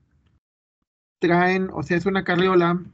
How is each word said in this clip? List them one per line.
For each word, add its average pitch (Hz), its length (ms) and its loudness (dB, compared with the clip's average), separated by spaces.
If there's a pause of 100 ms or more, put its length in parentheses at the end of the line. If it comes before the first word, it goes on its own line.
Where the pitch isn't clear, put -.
(1200)
traen, 180 520 2
o - 100 -8
sea, 175 140 -2
es 170 100 -2
una 190 180 -2
carriola, 175 580 2 (120)